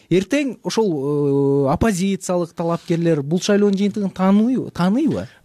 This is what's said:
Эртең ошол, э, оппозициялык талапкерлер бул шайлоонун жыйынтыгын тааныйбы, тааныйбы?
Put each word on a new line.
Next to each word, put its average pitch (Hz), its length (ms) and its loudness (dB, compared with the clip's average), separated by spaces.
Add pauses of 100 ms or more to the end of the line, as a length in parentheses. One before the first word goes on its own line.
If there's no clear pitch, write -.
Эртең 233 540 0
ошол, 143 1040 0
э, 139 60 2
оппозициялык 180 840 -2
талапкерлер 165 680 -2
бул 151 200 -2
шайлоонун 202 360 2
жыйынтыгын 202 360 -2
тааныйбы, 202 580 2
тааныйбы? 180 560 0 (180)